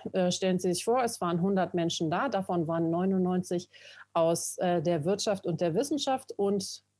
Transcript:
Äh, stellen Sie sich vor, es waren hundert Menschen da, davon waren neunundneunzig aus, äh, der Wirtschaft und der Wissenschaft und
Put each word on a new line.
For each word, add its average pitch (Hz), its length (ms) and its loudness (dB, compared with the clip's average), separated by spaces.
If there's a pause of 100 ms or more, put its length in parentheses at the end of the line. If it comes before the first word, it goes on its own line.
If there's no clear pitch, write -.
(120)
Äh, 180 200 2
stellen 185 260 0
Sie 185 140 0
sich 175 120 -2
vor, 247 200 2
es 233 160 -4
waren 175 200 0
hundert 190 320 2
Menschen 165 380 0
da, 220 180 0
davon 190 380 -2
waren 165 240 0
neunundneunzig 180 800 0 (440)
aus, 165 460 0
äh, 175 240 2
der 170 220 0
Wirtschaft 196 420 0
und 170 140 -2
der 170 160 0
Wissenschaft 277 600 -2
und 202 460 0 (160)